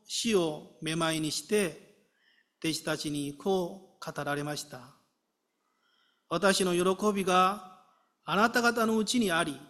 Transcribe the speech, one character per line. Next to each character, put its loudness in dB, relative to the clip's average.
死 0
を -2
め -4
ま 0
い -2
に -2
し -6
て、 -2
弟 0
子 -8
た -2
ち -6
に -6
こ -4
う -10
語 -6
ら -2
れ -4
ま -6
し -10
た。 -20
「私 4
の 2
喜 2
び 0
が 0
あ -2
な 4
た 0
方 2
の 2
う 0
ち 0
に 2
あ 2
り、 -8